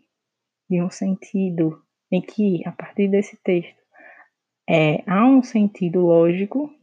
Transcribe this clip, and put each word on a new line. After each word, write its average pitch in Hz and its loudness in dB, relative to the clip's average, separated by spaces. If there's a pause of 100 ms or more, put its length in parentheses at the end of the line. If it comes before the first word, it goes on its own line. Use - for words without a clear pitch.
(680)
de 175 0
um 180 -4
sentido 185 -4 (300)
em 180 0
que, 196 -2
a 170 -10
partir - -4
desse 196 -2
texto, 175 -4 (920)
é, 156 2
há 196 0
um 262 6
sentido 202 -2
lógico 180 2 (120)